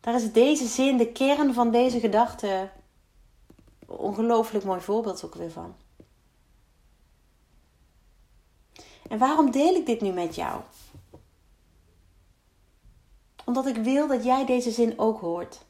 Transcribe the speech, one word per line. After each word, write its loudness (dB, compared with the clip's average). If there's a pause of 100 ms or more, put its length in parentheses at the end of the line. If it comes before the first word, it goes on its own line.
Daar -4
is -2
deze 4
zin, 2
de 2
kern 2
van 2
deze 2
gedachte, 0 (1160)
een -14
ongelooflijk 0
mooi -4
voorbeeld -4
ook -16
weer -10
van. -16 (3250)
En -6
waarom 4
deel 4
ik 0
dit -2
nu -2
met -4
jou? -6 (2750)
Omdat -2
ik -2
wil 0
dat -2
jij 2
deze 0
zin 0
ook 0
hoort. -8